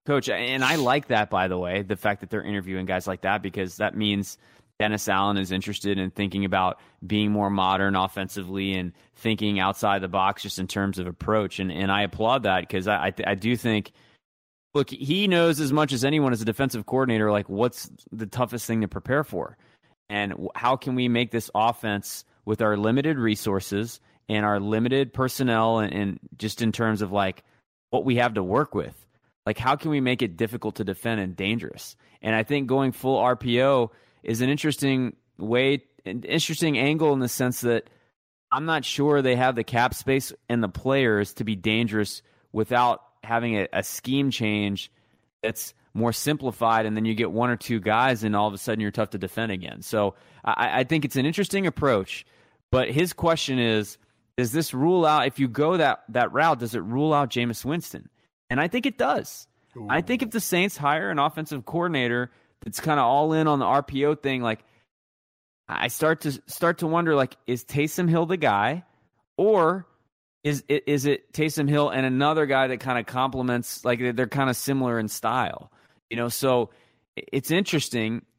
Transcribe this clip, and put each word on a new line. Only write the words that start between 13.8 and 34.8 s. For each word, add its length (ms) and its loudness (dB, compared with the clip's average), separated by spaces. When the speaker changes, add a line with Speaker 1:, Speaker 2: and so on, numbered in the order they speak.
Speaker 1:
look, 160 0
he 380 0
knows 320 4
as 120 0
much 200 2
as 120 0
anyone 280 4
as 100 0
a 20 -4
defensive 420 -2
coordinator, 440 2
like, 180 2
what's 400 -2
the 160 -8
toughest 400 -4
thing 140 0
to 80 0
prepare 340 -2
for? 340 -8
And 220 -2
w-, 240 -8
how 200 2
can 200 -4
we 120 0
make 220 2
this 240 -4
offense 680 -2
with 160 -2
our 160 4
limited 400 2
resources 840 -2
and 160 0
our 140 2
limited 560 0
personnel 640 2
and, 160 -2
and 260 -4
just 260 -6
in 100 2
terms 280 0
of, 120 -4
like, 320 -2
what 140 0
we 120 2
have 180 2
to 80 -2
work 320 0
with? 320 -6
Like, 120 -2
how 180 2
can 160 -2
we 80 2
make 200 2
it 160 -2
difficult 400 -4
to 80 -4
defend 360 -4
and 160 -6
dangerous? 580 -4
And 120 0
I 80 2
think 240 -2
going 240 2
full 280 0
R 180 4
P 260 0
O 300 2
is 180 -2
an 80 2
interesting 680 0